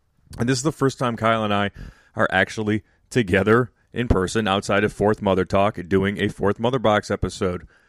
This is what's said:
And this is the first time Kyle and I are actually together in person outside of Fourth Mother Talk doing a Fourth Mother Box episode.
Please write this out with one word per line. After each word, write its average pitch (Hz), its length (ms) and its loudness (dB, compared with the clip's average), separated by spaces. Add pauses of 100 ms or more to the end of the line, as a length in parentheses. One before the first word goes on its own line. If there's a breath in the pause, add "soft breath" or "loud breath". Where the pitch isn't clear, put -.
(360)
And 117 120 -2
this 131 100 0
is 127 60 -6
the 156 80 0
first - 260 -2
time 120 180 -4
Kyle 110 280 0
and 104 100 0
I 101 160 0 (460 loud breath)
are 107 160 2
actually 104 500 0 (260)
together 107 600 2 (220)
in 120 160 -2
person 95 400 0
outside 101 340 0
of 104 100 0
Fourth 107 300 0
Mother 95 220 2
Talk 98 420 0
doing 95 340 0
a 98 60 0
Fourth 98 320 -2
Mother 123 220 -2
Box 104 280 2
episode. 92 600 -4 (200 soft breath)